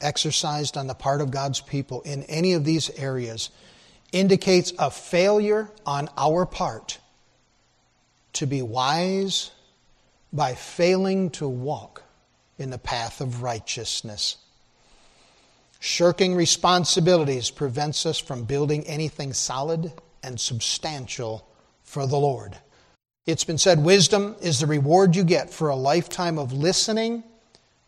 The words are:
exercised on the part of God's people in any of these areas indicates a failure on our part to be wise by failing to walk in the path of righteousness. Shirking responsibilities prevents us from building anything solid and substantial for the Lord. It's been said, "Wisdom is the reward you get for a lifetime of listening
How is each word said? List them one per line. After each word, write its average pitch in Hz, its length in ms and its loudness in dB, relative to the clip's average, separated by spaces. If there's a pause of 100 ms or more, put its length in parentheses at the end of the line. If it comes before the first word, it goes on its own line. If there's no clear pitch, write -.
exercised 147 760 -2
on 135 120 -6
the 127 60 -8
part 143 260 0
of 139 100 0
God's 135 300 -4
people 139 420 -6
in 143 220 -10
any 165 280 0
of 165 120 2
these 160 260 0
areas 123 600 -6 (600)
indicates 185 680 4
a 147 120 2
failure 208 800 2 (140)
on 143 320 -4
our 156 300 2
part 127 520 -6 (1300)
to - 140 -4
be 135 160 -2
wise 165 920 -2 (800)
by 139 220 0
failing 190 760 2
to 151 180 -6
walk 131 540 -6 (560)
in 135 120 -8
the 127 80 -10
path 117 420 -6
of 123 220 -6
righteousness. 113 960 -6 (1400)
Shirking 180 560 2
responsibilities 170 1160 2
prevents 147 560 -4
us 156 120 -2
from 123 260 -8
building 147 420 -2
anything 151 480 -6
solid 156 580 -4 (300)
and 127 180 -10
substantial 120 1080 -6 (360)
for 139 240 -6
the 143 120 0
Lord. 117 400 -2 (680)
It's 160 180 0
been 160 140 -2
said, 170 260 6
"Wisdom 202 560 4
is 156 200 -2
the 160 60 0
reward 156 480 6
you 196 80 4
get 165 300 2
for 160 160 -2
a 139 80 2
lifetime 165 600 0
of 131 140 -6
listening 220 720 0 (640)